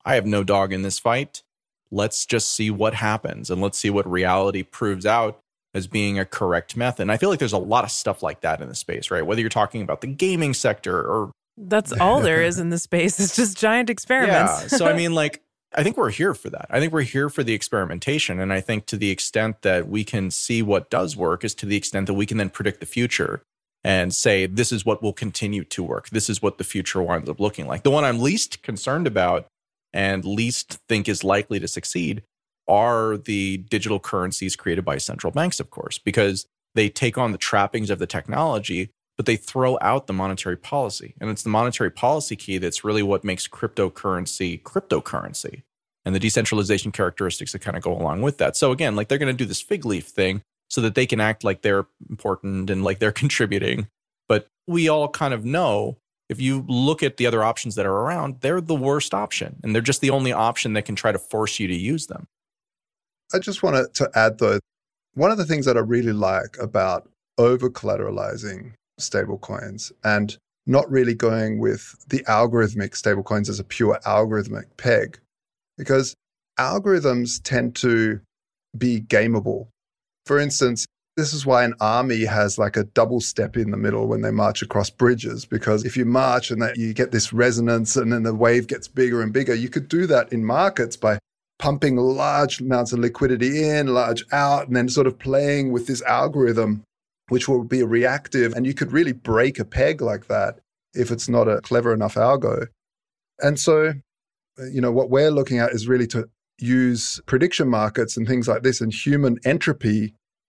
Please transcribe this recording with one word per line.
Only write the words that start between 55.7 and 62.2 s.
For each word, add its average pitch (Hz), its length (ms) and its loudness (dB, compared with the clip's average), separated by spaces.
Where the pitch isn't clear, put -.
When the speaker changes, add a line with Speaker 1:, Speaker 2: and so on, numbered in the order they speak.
Speaker 1:
if 117 140 -8
you 131 260 0
look 135 360 0
at 139 140 -2
the 120 100 2
other 113 160 2
options 110 320 -2
that 98 100 -2
are 98 80 0
around, 139 480 -2
they're 160 180 0
the 165 140 -2
worst 139 400 0
option. - 500 -6
And 110 120 0
they're 117 80 2
just - 180 0
the 135 80 2
only 131 240 2
option 113 400 0
that 104 120 -2
can 107 100 -6
try 110 160 2
to 101 80 -2
force - 400 -4
you 101 80 -2
to 90 80 -2
use 123 320 -4
them. - 200 -14